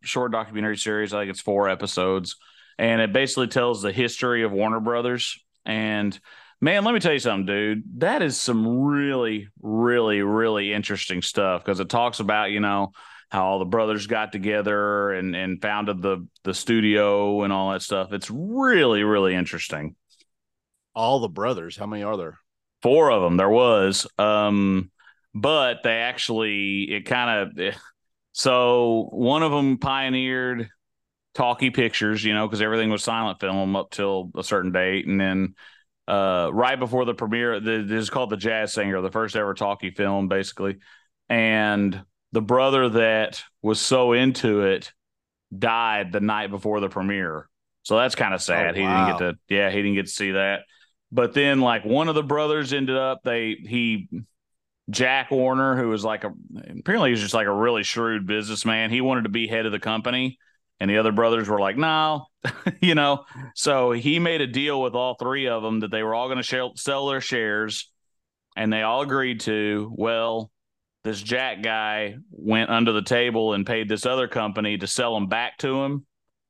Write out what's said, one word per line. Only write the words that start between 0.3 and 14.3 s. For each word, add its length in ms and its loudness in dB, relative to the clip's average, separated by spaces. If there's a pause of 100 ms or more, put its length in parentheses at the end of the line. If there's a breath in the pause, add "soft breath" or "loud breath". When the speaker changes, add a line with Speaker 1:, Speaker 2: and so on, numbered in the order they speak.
Speaker 1:
documentary 440 -4
series. 380 -2
I 80 -2
think 80 -6
it's 100 -10
four 280 2
episodes. 680 -2 (420 soft breath)
And 220 2
it 120 0
basically 360 0
tells 340 -2
the 100 -2
history 520 -2
of 80 -2
Warner 280 0
Brothers. 580 -2 (260)
And, 540 -2 (420 loud breath)
man, 240 2
let 100 2
me 60 0
tell 120 2
you 60 2
something, 280 -2
dude. 360 0 (180)
That 220 0
is 180 -2
some 260 0 (180)
really, 640 0 (140)
really, 600 2
really 500 0
interesting 500 -4
stuff 420 0
'cause 160 0
it 80 -4
talks 320 0
about, 300 0
you 100 0
know, 320 0 (380 loud breath)
how 160 0
all 120 0
the 80 -2
brothers 400 0
got 260 -2